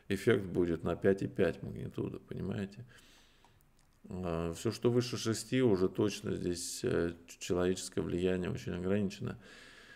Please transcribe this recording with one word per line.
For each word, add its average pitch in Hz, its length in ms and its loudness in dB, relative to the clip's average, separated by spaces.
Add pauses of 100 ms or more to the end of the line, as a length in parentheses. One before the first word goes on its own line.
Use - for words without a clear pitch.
эффект 107 360 2
будет 87 380 2
на 85 140 0
пять 98 260 4
и - 60 0
пять 85 340 0
магнитуда, - 560 -6
понимаете? 98 640 -8 (1200)
А, 85 460 -2
всё, - 160 -2
что 120 200 2
выше 120 260 2
шести, 113 460 0
уже 95 260 6
точно 104 460 0
здесь, 87 500 -4
э, 85 280 2 (140)
ч-, - 140 -20
человеческое 90 640 0
влияние 87 480 0
очень 85 220 -6
ограничено. 92 640 -2 (600)